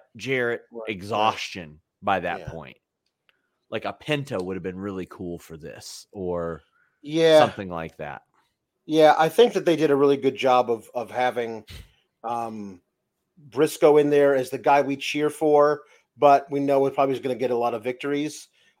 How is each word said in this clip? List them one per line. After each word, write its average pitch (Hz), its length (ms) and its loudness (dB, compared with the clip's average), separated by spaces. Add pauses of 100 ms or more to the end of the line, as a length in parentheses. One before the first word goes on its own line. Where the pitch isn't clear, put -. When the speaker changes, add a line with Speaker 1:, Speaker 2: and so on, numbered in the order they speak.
(160)
Speaker 1:
Jarrett 120 460 -2 (100)
Speaker 2:
Right, 117 100 -14
right. 110 80 -10
Speaker 1:
exhaustion 101 880 -2 (220)
by 98 180 0
that 87 200 -6
Speaker 2:
Yeah. 80 100 -16
Speaker 1:
point. 78 280 -16 (920)
Like, 113 140 -6
a 101 80 -6
Penta 135 500 -6
would 92 120 -6
have 90 80 -10
been 92 160 -8
really 95 280 -8
cool 87 320 -12
for - 180 -20
this - 540 -18
or 87 500 -6 (400)
Speaker 2:
Yeah. 156 380 4
Speaker 1:
something 104 300 2
like 82 280 -10
that. 71 260 -12 (640)
Speaker 2:
Yeah, 156 320 6
I 160 120 2
think 233 240 -2
that 180 120 -2
they 170 100 4
did 151 160 2
a 143 40 4
really 139 220 4
good 131 180 0
job 123 360 2
of, 113 240 -6
of 113 160 -8
having, 120 520 -4 (600)
um, 110 580 -8 (560)
Briscoe 147 600 2
in 147 120 4
there 143 260 4
as 127 140 -4
the 135 80 -8
guy 143 240 4
we 139 160 -4
cheer 147 340 -4
for, 147 500 2 (360)
but 139 340 6
we 143 80 -2
know 139 260 2
it 135 80 -2
probably 139 220 0
is 117 60 -8
gonna 131 140 -4
get 120 160 -2
a 120 60 0
lot 120 160 0
of 110 100 -6
victories. 143 680 -6 (300)